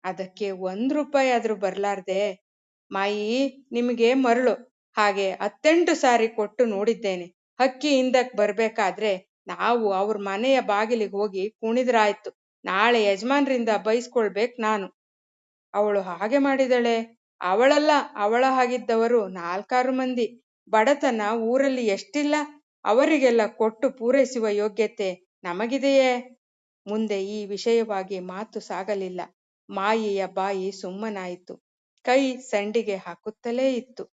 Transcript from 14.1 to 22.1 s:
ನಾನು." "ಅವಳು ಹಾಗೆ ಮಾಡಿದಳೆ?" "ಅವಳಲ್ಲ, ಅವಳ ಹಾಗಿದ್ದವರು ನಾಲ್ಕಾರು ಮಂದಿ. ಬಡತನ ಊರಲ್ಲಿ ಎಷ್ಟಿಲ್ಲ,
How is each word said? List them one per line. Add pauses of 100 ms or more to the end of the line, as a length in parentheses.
ನಾನು." (840)
"ಅವಳು
ಹಾಗೆ
ಮಾಡಿದಳೆ?" (460)
"ಅವಳಲ್ಲ, (240)
ಅವಳ
ಹಾಗಿದ್ದವರು (120)
ನಾಲ್ಕಾರು
ಮಂದಿ. (400)
ಬಡತನ (200)
ಊರಲ್ಲಿ
ಎಷ್ಟಿಲ್ಲ, (500)